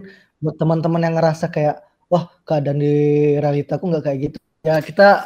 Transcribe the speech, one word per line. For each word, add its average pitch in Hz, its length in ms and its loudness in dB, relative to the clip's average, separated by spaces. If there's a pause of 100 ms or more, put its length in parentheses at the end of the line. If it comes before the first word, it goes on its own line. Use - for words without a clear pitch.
(420)
buat 151 160 -6
teman-teman 165 480 0
yang 165 140 -2
ngerasa 160 340 0
kayak, 147 320 -2 (240)
"Wah, 170 180 0 (200)
keadaan 143 340 -2
di 147 140 2 (420)
realita 147 400 -2
aku 185 160 -6
nggak 147 160 -4
kayak 139 100 -4 (120)
gitu." - 60 -18 (280)
Ya, 156 180 0
kita 196 240 4 (180)